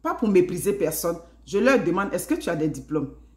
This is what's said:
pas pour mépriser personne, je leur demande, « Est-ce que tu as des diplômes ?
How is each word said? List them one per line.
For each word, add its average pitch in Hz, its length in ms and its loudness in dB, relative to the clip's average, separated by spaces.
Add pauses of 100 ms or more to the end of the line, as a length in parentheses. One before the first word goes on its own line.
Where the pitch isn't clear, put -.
pas 339 120 -2
pour 233 140 -2
mépriser 180 440 2
personne, 170 440 -2 (280)
je 160 140 -2
leur 233 260 4
demande, « 185 280 0
Est-ce 170 140 -4
que 294 80 0
tu - 140 -4
as 170 80 -2
des 156 120 0
diplômes ? 139 420 -4 (260)